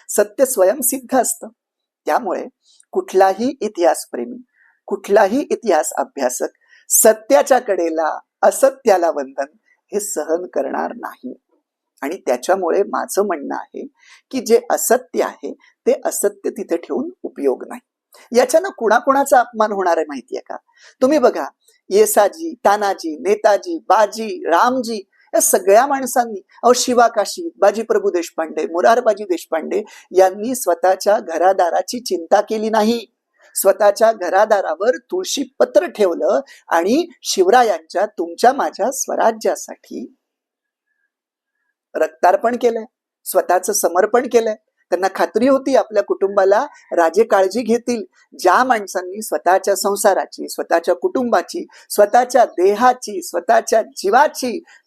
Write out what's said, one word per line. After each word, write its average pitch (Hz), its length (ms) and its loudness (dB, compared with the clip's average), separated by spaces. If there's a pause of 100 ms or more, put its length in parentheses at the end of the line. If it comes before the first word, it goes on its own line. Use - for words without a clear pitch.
सत्य 220 360 0
स्वयंसिद्ध 254 760 0
असतं. - 280 -4 (580)
त्यामुळे 160 400 -2 (460)
कुठलाही 190 720 0
इतिहासप्रेमी, 214 760 -2 (480)
कुठलाही 202 640 0
इतिहास 160 460 -2
अभ्यासक 139 500 -4 (420)
सत्याच्या 269 680 4
कडेला 165 600 -2 (220)
असत्याला 196 680 2
वंदन 139 360 -4 (480)
हे 208 60 -4
सहन 160 460 -4
करणार 147 500 -6
नाही. 120 380 -14 (680)
आणि 151 240 -8
त्याच्यामुळे 175 580 0
माझं 196 420 -2
म्हणणं 139 300 -6
आहे - 320 -12 (440)
की 262 80 -6
जे 220 220 2 (100)
असत्य 220 520 -2
आहे 127 300 -8
ते - 520 -4
असत्य - 440 -4
तिथे - 280 -6
ठेवून 269 320 -8 (140)
उपयोग - 440 -4
नाही. 240 120 -14 (600)
याच्यानं 320 300 2
कुणाकुणाचा 269 720 2
अपमान 220 320 -2
होणार 185 260 0
आहे 160 80 0
माहितीये 127 360 -10
का? - 160 -14 (440)
तुम्ही 277 180 4
बघा, 170 260 2 (460)
येसाजी, 202 640 2 (120)
तानाजी, 196 540 0
नेताजी, 190 600 0 (100)
बाजी, 214 560 0
रामजी 220 580 0 (300)
या 330 80 2
सगळ्या 208 460 4
माणसांनी, 247 540 -4 (220)
अहो, 240 100 6
शिवा 240 340 2
काशी, 190 420 -4 (100)
बाजी 208 220 2
प्रभू 208 280 -2
देशपांडे, 160 540 -4
मुरारबाजी 208 600 0
देशपांडे 175 600 -6 (340)
यांनी 208 380 2
स्वतःच्या 190 640 0
घरादाराची 180 800 -2
चिंता 190 420 0
केली 220 280 -4
नाही. 220 360 0 (500)
स्वतःच्या 202 560 4
घरादारावर 185 840 0
तुळशी 185 460 -6 (160)
पत्र - 260 2
ठेवलं 190 540 0 (280)
आणि 214 400 0 (160)
शिवरायांच्या, 196 840 2
तुमच्या, 208 480 0
माझ्या 202 380 -4
स्वराज्यासाठी - 1200 -4 (1800)
रक्तार्पण 185 600 0
केलंय, 226 300 -2 (400)
स्वतःचं 185 480 0
समर्पण 214 580 0
केलंय. 226 240 0 (340)
त्यांना 180 260 0
खात्री 214 320 0
होती 269 280 2
आपल्या 208 280 2
कुटुंबाला 196 640 2 (260)
राजे 170 320 2
काळजी 202 380 2
घेतील. 233 420 -2 (360)
ज्या 185 240 4
माणसांनी 202 580 -4
स्वतःच्या 190 540 0
संसाराची, 185 760 0
स्वतःच्या 170 460 -2
कुटुंबाची, 185 720 -2 (240)
स्वतःच्या 240 560 2
देहाची, 208 760 0
स्वतःच्या 226 600 0
जीवाची 226 800 -2 (240)